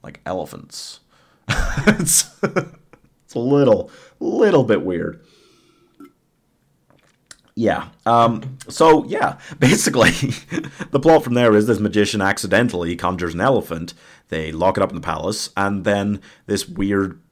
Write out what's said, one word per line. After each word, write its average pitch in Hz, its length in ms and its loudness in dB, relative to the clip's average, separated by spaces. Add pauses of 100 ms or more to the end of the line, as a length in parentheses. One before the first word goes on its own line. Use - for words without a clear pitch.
Like - 240 -20
elephants. - 720 -12 (480)
<laughs> - 20 -12 (360)
It's, - 440 0 (120)
it's - 920 -10
a - 40 -4
little, 135 520 2 (300)
little 190 440 2
bit 104 180 0
weird. 85 420 -6 (2250)
Yeah. 104 320 -2 (180)
Um, 117 520 2 (100)
so, 156 360 4
yeah, - 340 -4 (100)
<laughs> - 100 -18
basically, 135 520 2 (800)
the 135 100 0
plot 156 240 6
from 120 100 -2
there 120 200 6
is 107 120 4
this 110 120 2
magician 104 420 0
accidentally 95 760 0
conjures 87 380 -4
an 85 60 -6
elephant. 95 540 -2 (340)
They 78 240 -6
lock 90 240 0
it 98 60 0
up 92 80 0
in - 60 -12
the 80 40 -10
palace, 82 560 -6
and 98 280 -2
then 101 360 -2 (260)
this 101 220 -4
weird 98 520 -4 (120)